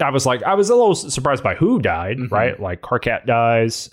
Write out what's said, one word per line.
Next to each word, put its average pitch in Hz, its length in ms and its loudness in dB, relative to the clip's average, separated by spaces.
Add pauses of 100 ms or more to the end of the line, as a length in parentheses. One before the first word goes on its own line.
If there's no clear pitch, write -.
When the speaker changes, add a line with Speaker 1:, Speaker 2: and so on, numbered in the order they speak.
Speaker 1:
I 143 80 0
was 135 160 0
like, 123 180 0
I 190 120 0
was 202 140 2
a 240 60 4
little 233 160 4
s-, 170 220 -4
surprised 131 320 -2
by 95 100 0
who 220 240 2
died, 95 380 -2
Speaker 2:
Mm-hmm. 123 160 -6
Speaker 1:
right? 117 260 0
Like, 90 220 -8
Karkat 117 440 -2
dies, 117 680 0